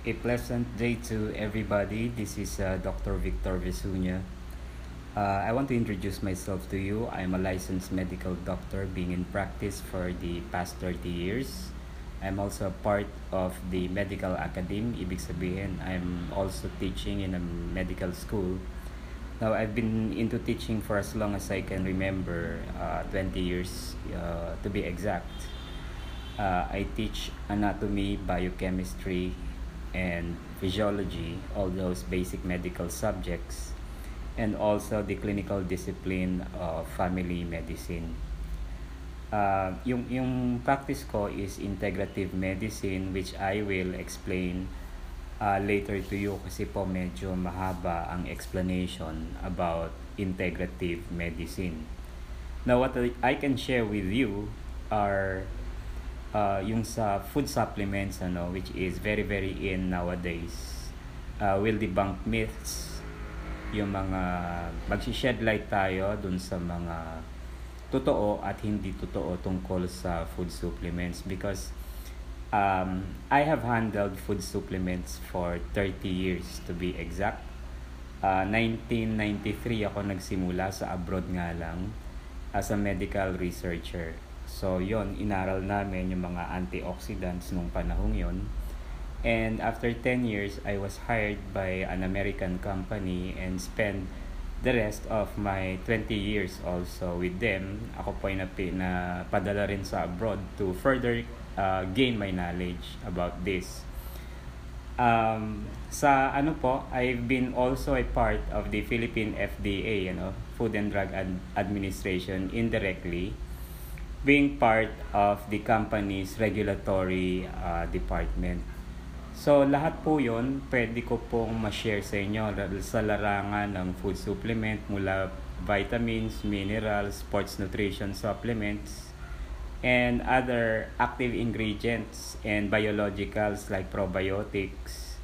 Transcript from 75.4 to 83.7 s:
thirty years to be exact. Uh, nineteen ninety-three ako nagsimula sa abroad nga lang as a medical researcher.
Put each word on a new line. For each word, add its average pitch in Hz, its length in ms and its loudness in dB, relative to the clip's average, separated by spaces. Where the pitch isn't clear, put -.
thirty 98 400 0
years 90 560 0
to 90 80 -4
be 87 240 -2
exact. 87 480 -2
Uh, 95 240 6
nineteen 110 720 2
ninety-three 107 720 0
ako 101 160 0
nagsimula 92 720 0
sa - 240 -2
abroad 90 320 0
nga 87 240 0
lang 85 400 -4
as 104 240 2
a 104 40 4
medical 95 600 2
researcher. 87 800 -2